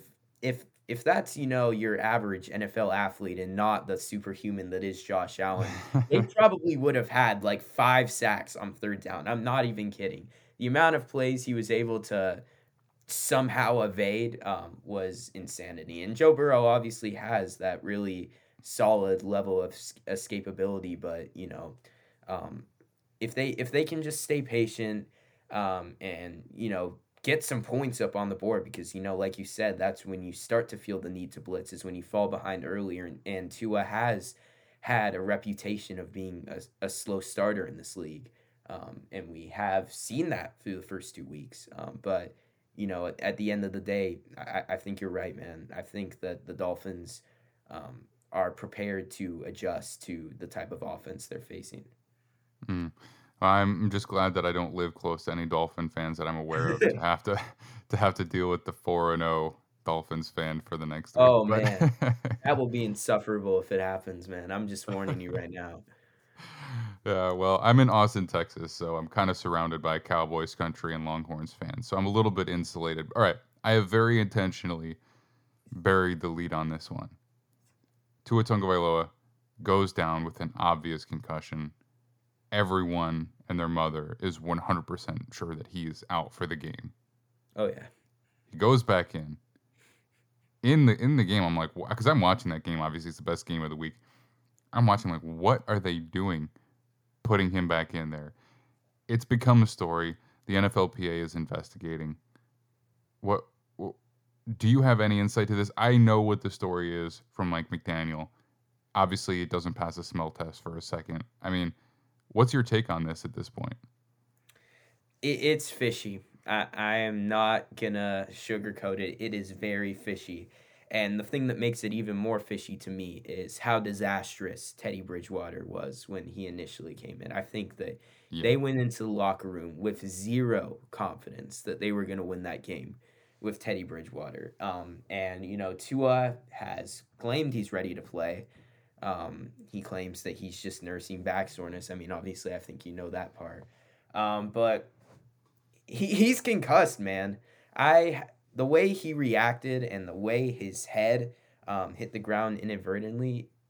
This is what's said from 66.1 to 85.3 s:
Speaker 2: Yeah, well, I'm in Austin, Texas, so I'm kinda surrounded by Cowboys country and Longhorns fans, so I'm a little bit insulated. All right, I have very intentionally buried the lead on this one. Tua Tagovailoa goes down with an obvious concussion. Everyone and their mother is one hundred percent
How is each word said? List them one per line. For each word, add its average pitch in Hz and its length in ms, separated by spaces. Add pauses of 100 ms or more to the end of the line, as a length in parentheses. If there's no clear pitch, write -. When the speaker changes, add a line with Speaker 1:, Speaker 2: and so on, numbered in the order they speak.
Speaker 2:
Yeah, 92 280
well, 92 280
I'm 120 200
in 127 80
Austin, 107 380
Texas, 85 460
so 82 220
I'm 80 140
kinda 95 260
surrounded 82 460
by 80 180
Cowboys 82 560
country 82 400
and 80 100
Longhorns 80 480
fans, - 340
so 95 100
I'm 95 80
a 98 60
little 110 200
bit 92 180
insulated. 82 640
All 117 60
right, 92 140 (280)
I 113 100
have 107 160
very 113 320
intentionally 87 720 (760)
buried 92 500
the 90 80
lead 82 240
on 80 160
this 78 220
one. - 180 (1160)
Tua 113 180
Tagovailoa 90 640 (520)
goes 98 320
down 82 320
with 82 160
an 82 160
obvious 82 480
concussion. 78 640 (800)
Everyone 85 800 (200)
and 87 100
their 85 100
mother 78 520
is 85 180
one 85 200
hundred 85 280
percent - 340 (120)